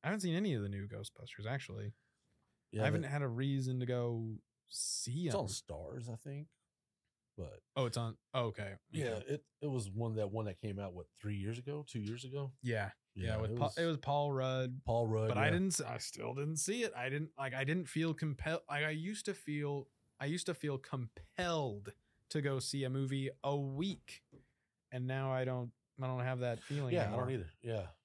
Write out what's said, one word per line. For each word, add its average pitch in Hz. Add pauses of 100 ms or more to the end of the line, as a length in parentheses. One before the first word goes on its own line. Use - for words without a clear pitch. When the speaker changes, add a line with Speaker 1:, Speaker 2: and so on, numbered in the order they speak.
Speaker 1:
I 139
haven't 208
seen 180
any 185
of 107
the 101
new 101
Ghostbusters, 104
actually. 110 (760)
Speaker 2:
Yeah, 107
Speaker 1:
I -
haven't 156
Speaker 2:
that 135
Speaker 1:
had 143
a 135
reason 127
to 123
go 120 (320)
see -
Speaker 2:
It's 143
Speaker 1:
'em. 196
Speaker 2:
on 107
Stars, 101
I 117
think. 143 (880)
But 82 (160)
Speaker 1:
Oh, 135
it's 117
on. 117 (180)
Oh, 127
okay. 104 (160)
Speaker 2:
yeah, 151
Speaker 1:
Okay. 113
Speaker 2:
it, 147 (180)
it 147
was 120
one 110
that, 104
one 107
that 95
came 101
out, 98
what, 87 (140)
three 104
years 104
ago, 143
two 117
years 113
ago? 135 (100)
Speaker 1:
Yeah. 107 (240)
Yeah, 95
Speaker 2:
Yeah, 110
Speaker 1:
with 110
Speaker 2:
it 117
Speaker 1:
Paul, 143
Speaker 2:
was 139
Speaker 1:
it 165
was 165
Paul 143
Rudd. 131
Speaker 2:
Paul 117
Rudd, 110
Speaker 1:
But 117
I 139
Speaker 2:
yeah. 151
Speaker 1:
didn't 185
s-, -
I 120
still -
didn't 147
see 220
it. 220
I 127
didn't, 151
like, 135
I 135
didn't 160
feel 160
compelled. 156
Like, 143
I 156
used 170
to 202
feel, 147 (320)
I 139
used 170
to 180
feel 143
compelled 131 (380)
to 151
go 139
see 135
a 127
movie 135 (140)
a 139
week. 143 (680)
And 127
now 135
I 131
don't, 127 (300)
I 131
don't 127
have 127
that 120
feeling 143
Speaker 2:
Yeah, 170
Speaker 1:
anymore. 107
Speaker 2:
I 127
don't 131
either. 90 (120)
Yeah. 110 (180)